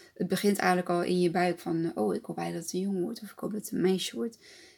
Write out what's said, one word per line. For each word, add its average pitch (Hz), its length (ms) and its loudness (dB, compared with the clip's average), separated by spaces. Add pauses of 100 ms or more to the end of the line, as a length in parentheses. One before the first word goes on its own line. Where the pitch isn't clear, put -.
(140)
het 190 140 -2
begint 196 300 2
eigenlijk 180 320 2
al 175 120 2
in 180 180 2
je 175 100 4
buik 175 280 2
van, 165 260 -2
eh, 165 100 0
oh, 208 200 0
ik - 100 -6
hoop 165 120 -8
eigenlijk 170 180 -4
dat 170 100 -6
het - 80 -10
een 190 160 0
jongen 190 140 0
wordt 226 200 -6
of 202 80 -14
ik - 80 -20
hoop - 140 -6
dat 214 80 -6
het - 120 -10
een - 80 -2
meisje 185 360 2
wordt. 233 220 -6 (400)